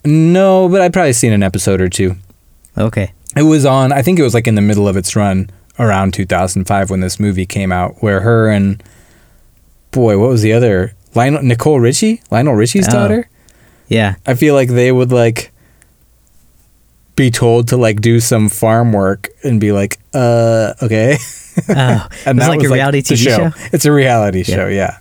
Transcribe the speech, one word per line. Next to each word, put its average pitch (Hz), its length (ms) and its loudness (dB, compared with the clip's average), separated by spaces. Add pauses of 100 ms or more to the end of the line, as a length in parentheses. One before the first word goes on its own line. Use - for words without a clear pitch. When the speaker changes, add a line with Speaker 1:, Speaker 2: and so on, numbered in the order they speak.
Speaker 1:
No, 180 640 2
but 190 140 2
I'd 180 100 0
probably 156 220 0
seen 117 180 0
an 101 100 2
episode 95 380 -2
or 92 80 0
two. 90 280 -2 (640)
Speaker 2:
Okay. 104 340 -4 (240)
Speaker 1:
It 143 60 2
was 156 240 4
on, 131 260 2
I 139 100 0
think 175 160 0
it 160 40 2
was, 120 120 0
like, 117 120 2
in 113 80 2
the 101 80 2
middle 101 240 2
of 95 100 -2
its 95 200 -4
run 95 340 -2 (280)
around 98 360 0
two 98 100 -4
thousand 92 400 -2
five 98 240 -2
when 95 120 -4
this 92 200 -6
movie 95 240 -2
came 95 280 -4
out, 90 300 -4
where 101 200 0
her 113 260 2
and, 101 340 0 (1080)
boy, 110 280 2
what 120 120 2
was 117 120 2
the 110 100 2
other? 110 420 0 (200)
Lionel, 139 280 0
Nicole 127 380 0
Richie? 220 500 0
Lionel 123 240 0
Richie's 127 340 0
Speaker 2:
Oh. 120 40 0
Speaker 1:
daughter? 220 360 0 (600)
Speaker 2:
Yeah. 107 260 0 (120)
Speaker 1:
I 131 80 0
feel 143 200 2
like 131 160 2
they 123 220 2
would, 127 200 0
like, 117 400 0 (1600)
be 131 160 0
told 120 380 0
to, 127 80 -2
like, 110 240 0
do 117 200 2
some 110 280 0
farm 113 440 0
work 98 360 -2 (140)
and 117 180 -2
be 104 120 0
like, 101 260 -4 (160)
"Uh, 117 680 0
okay." 113 400 0
<laughs> - 60 -16 (420)
Speaker 2:
Oh, 123 360 0 (200)
Speaker 1:
And 131 120 0
Speaker 2:
it's 123 80 2
Speaker 1:
that - 40 2
Speaker 2:
like 151 80 0
Speaker 1:
was, 147 80 0
Speaker 2:
a 135 40 0
Speaker 1:
like, 131 60 2
Speaker 2:
reality 135 240 0
Speaker 1:
the - 80 -10
Speaker 2:
T - 60 0
V 117 160 0
show? 160 200 0 (220)
Speaker 1:
It's 151 140 -2
a 147 60 4
reality 110 540 0
Speaker 2:
Yeah. - 100 -2
Speaker 1:
show, 95 120 -2
yeah. 98 320 -4